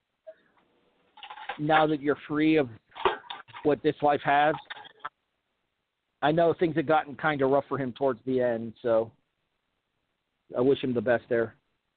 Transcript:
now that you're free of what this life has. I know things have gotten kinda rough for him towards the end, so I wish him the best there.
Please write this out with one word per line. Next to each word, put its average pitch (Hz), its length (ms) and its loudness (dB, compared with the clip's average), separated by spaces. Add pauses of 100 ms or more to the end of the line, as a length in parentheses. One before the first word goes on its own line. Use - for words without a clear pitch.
(1600)
now 156 280 4
that 156 140 -2
you're 139 180 0 (100)
free 156 280 2
of 143 120 2 (960)
what 143 180 0
this 147 200 0
life 147 220 2
has. 147 300 2 (1700)
I 143 100 2
know 165 260 4
things 160 180 0
have 156 100 -2
gotten 147 300 0
kinda 147 300 -2
rough 135 220 2
for 139 100 -4
him 131 140 -4
towards 127 320 -2
the 127 160 -2
end, 117 420 -2
so 113 280 0 (1500)
I 120 40 -2
wish 135 220 2
him 131 120 -4
the 117 60 0
best 117 280 0
there. 117 280 -2 (400)